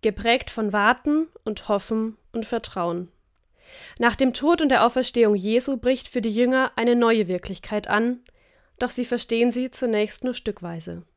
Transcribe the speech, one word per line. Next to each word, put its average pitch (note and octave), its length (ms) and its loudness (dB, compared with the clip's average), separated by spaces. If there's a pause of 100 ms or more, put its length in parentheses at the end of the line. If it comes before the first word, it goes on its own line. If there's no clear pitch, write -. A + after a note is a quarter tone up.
geprägt A#3 480 0
von G#3+ 240 -4
Warten C4 560 2 (160)
und - 240 -6
Hoffen A3 480 -2 (160)
und A3+ 140 -6
Vertrauen. F3 640 -4 (880)
Nach A#3 180 2
dem C4 160 2
Tod E4 300 2
und C#4+ 80 2
der A#3+ 160 6
Auferstehung A#3+ 480 2
Jesu A3+ 420 0
bricht B3 320 -2
für B3 140 -4
die A3+ 80 -2
Jünger B3 440 2
eine A#3+ 220 2
neue A3+ 320 4
Wirklichkeit F#3 600 -6
an, A#3+ 320 0 (580)
doch B3 100 -2
sie B3 160 -4
verstehen A#3+ 460 0
sie B3 200 -4
zunächst G#3+ 540 -2
nur B3+ 80 -2
stückweise. E3+ 720 -10 (140)